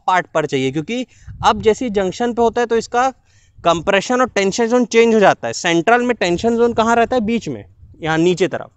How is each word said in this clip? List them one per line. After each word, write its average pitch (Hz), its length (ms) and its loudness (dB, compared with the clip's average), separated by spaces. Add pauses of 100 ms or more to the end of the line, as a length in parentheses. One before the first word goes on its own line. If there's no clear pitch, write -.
पार्ट 180 280 0
पर 156 120 0
चाहिए, 131 260 -2
क्योंकि 214 340 -6 (400)
अब 220 160 4
जैसे 214 220 2
ही 247 60 -4
जंक्शन 196 440 -2
पे 233 80 -2
होता 233 180 0
है, 240 60 -2
तो 233 100 -2
इसका 240 340 -2 (480)
कंप्रेशन 190 640 0
और 254 80 0
टेंशन 196 380 -2
जोन 247 180 2
चेंज 226 300 4
हो 220 60 4
जाता 160 260 4
है। 113 60 -4
सेंट्रल 180 500 0
में 240 180 -2
टेंशन 202 360 0
जोन 233 160 2
कहाँ 226 240 0
रहता 233 200 0
है? 254 40 0
बीच 226 280 -2
में, 107 160 -8 (380)
यहाँ 160 160 -2
नीचे 175 300 2
तरफ। 127 280 -10